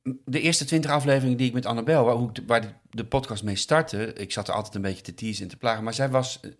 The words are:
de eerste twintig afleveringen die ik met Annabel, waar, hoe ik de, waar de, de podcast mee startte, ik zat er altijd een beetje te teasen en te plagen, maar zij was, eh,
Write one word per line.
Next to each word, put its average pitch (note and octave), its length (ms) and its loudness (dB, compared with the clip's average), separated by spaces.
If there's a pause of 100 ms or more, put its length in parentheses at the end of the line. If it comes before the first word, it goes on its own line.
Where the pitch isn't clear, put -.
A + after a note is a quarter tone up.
(240)
de C3 160 -2
eerste E3 240 2
twintig D#3 260 2
afleveringen C3+ 460 4
die B2+ 100 2
ik A#2+ 60 0
met B2 140 -2
Annabel, A#2+ 380 2
waar, B2 100 6
hoe B2 140 0
ik A2 60 -10
de, B2+ 120 -10
waar A#2 140 4
de, G#2+ 80 -4 (220)
de A2+ 140 -6
podcast A2+ 380 -2
mee G#2 140 -4
startte, A#2 560 0
ik G2 200 -10
zat - 160 -4
er - 60 -2
altijd G#2+ 200 -4
een G2+ 80 -4
beetje G2 200 -4
te - 120 -12
teasen G#2+ 280 -6
en F2+ 60 -8
te - 80 -16
plagen, A2+ 280 -2
maar A#2 100 -4
zij C3+ 160 0
was, C3 300 0
eh, - 200 -16